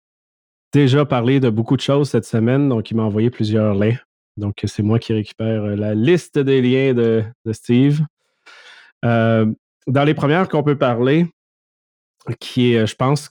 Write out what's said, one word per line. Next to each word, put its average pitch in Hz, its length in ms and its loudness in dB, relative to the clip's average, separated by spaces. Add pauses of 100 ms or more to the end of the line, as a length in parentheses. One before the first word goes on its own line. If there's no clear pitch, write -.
(720)
déjà 143 320 4
parlé 131 340 0
de 127 100 2
beaucoup 113 260 0
de 127 60 -4
choses 139 300 0
cette 113 140 -2
semaine, 127 440 0
donc 113 220 -4
il 110 60 -2
m'a 110 60 0
envoyé 110 280 0
plusieurs 107 420 0
liens. 107 240 0 (400)
Donc, 104 260 -6
c'est 104 200 -4
moi 110 160 2
qui - 140 -4
récupère, 110 500 -4
euh, 104 120 -4
la 107 200 -4
liste 151 420 0
des 135 240 2
liens 131 320 0
de, 113 300 0 (220)
de 113 60 -6
Steve. 135 500 2 (1040)
Euh, 113 420 2 (400)
dans 139 160 0
les 156 100 2
premières 165 360 0
qu'on 156 120 0
peut 143 160 0
parler, 131 480 0 (1120)
qui 123 340 0
est, 117 60 2
euh, 110 60 2
je 104 100 -8
pense, 139 360 -2